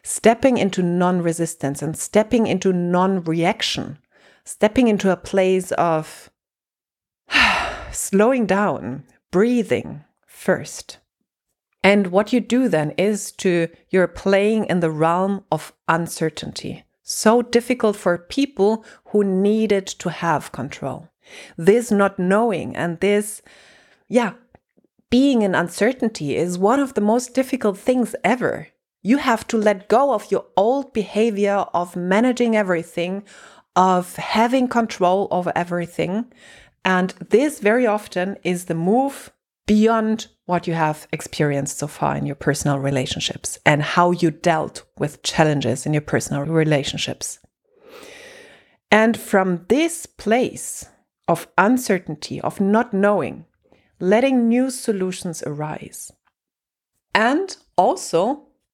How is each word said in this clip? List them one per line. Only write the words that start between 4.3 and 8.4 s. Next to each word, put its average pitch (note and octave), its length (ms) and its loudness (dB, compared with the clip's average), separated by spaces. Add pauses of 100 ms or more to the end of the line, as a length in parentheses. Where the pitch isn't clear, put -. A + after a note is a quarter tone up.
stepping G#3+ 440 2
into G3 240 2
a F3 40 -2
place F#3 560 0
of D#3+ 580 -2 (1000)
<sighs> - 640 -2
slowing A3 540 2